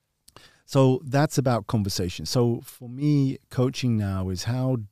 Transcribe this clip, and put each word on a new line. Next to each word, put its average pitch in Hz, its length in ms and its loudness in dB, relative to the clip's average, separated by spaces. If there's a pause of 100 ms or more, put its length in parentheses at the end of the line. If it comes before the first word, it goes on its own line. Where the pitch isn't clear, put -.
(680)
So 131 380 4
that's 143 340 0
about 123 280 0
conversation. 95 600 -2
So 120 360 0
for - 260 -18
me, 135 500 0 (120)
coaching 127 460 0
now 95 320 -2
is 92 160 -6
how 127 340 -2 (140)